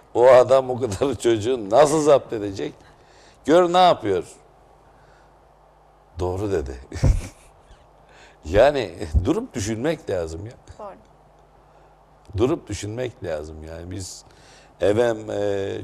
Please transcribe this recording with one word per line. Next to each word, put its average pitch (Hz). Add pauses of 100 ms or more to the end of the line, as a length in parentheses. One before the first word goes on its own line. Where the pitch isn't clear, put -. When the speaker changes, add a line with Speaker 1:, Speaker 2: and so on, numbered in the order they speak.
(140)
Speaker 1:
O 120
adam 127
o 123
kadar 120
<laughs> -
çocuğu 113
nasıl 147
zapt 143
edecek? 104 (720)
Gör 170
ne 180
yapıyor." 110 (2000)
"Doğru." 92
dedi. 69 (160)
<laughs> - (1500)
Yani 110 (340)
durup 226
düşünmek 113
lazım 87
ya. 117 (280)
Speaker 2:
Doğru. 202 (1400)
Speaker 1:
Durup 127
düşünmek 110
lazım 78
yani. 85
Biz 95 (580)
efendim, 107
e, 101